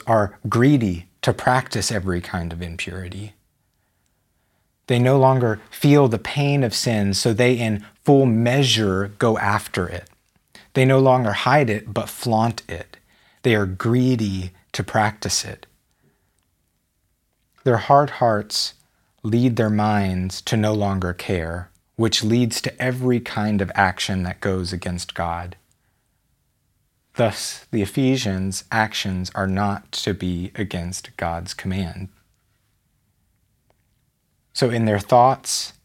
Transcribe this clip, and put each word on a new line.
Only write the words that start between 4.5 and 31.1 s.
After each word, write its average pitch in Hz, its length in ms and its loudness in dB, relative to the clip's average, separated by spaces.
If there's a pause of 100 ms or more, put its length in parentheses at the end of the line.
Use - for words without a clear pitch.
They 120 140 2
no 127 180 4
longer 127 420 4 (100)
feel 143 360 6
the 110 140 0
pain 143 420 0
of 117 100 0
sin, 104 420 0
so 117 180 0
they 123 220 4
in 113 300 -2 (200)
full 139 220 6
measure 110 920 2
go 113 200 2
after 101 500 -2
it. 85 200 -12 (680)
They 131 100 4
no 135 160 6
longer 127 320 2
hide 131 360 2
it, 107 240 -6
but 110 160 -4
flaunt 113 600 -2
it. - 280 -14 (460)
They 117 140 4
are 101 100 0
greedy 110 840 0 (180)
to - 140 -6
practice 107 600 -2
it. 101 220 -16 (2000)
Their 120 140 4
hard 143 320 4
hearts 107 640 -2 (500)
lead 117 320 2
their 110 140 2
minds 101 720 0
to - 140 -2
no 107 180 2
longer 98 380 -2
care, 87 580 -6 (260)
which 113 260 0
leads 117 380 0
to - 200 -6
every 127 380 0
kind 107 420 -2
of 92 140 -4
action 95 480 0
that 90 180 -6
goes 92 320 -4
against 87 400 -8
God. 87 440 -6 (1600)
Thus, - 580 -2
the 110 100 0
Ephesians' 98 880 -2
actions 98 640 -2
are 98 140 -2
not 101 420 -2
to - 240 -4
be 90 400 -6
against 90 640 -8